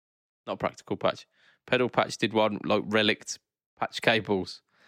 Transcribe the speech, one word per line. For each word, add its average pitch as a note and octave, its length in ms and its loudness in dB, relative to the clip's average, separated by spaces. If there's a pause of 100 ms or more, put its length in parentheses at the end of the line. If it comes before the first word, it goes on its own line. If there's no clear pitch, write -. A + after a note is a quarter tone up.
(480)
not G2 120 -4
Practical - 360 -4
Patch. - 320 -2 (400)
Pedal B2 220 2
Patch - 280 0
did G#2+ 160 0
one, G#2+ 300 2
like, G#2 220 0
relict G#2+ 540 0 (380)
patch - 240 -6
cables. G#2 600 0 (260)